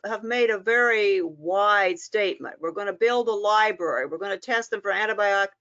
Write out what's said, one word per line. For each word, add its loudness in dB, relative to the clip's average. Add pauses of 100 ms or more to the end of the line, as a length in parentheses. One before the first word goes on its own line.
have -6
made 2
a 0
very 2
wide 2
statement. -4
We're -6
gonna -4
build 0
a 2
library. 0
We're -8
gonna -6
test -4
them -6
for -2
antibiotic, 0 (120)